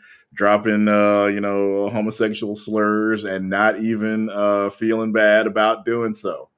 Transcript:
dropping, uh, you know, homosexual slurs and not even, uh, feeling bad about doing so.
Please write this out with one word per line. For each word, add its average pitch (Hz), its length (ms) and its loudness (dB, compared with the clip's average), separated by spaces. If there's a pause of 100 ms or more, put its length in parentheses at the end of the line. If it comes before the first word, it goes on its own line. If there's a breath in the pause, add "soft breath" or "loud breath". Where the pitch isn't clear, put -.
(340 loud breath)
dropping, 104 560 2
uh, 104 380 4
you 101 120 -2
know, 101 500 -2
homosexual 107 680 -4
slurs 107 640 0
and 95 260 -6
not 101 300 2
even, 110 520 -2
uh, 101 380 0
feeling 110 440 -2
bad 107 340 4
about 110 380 0
doing 117 300 -2
so. 67 420 -8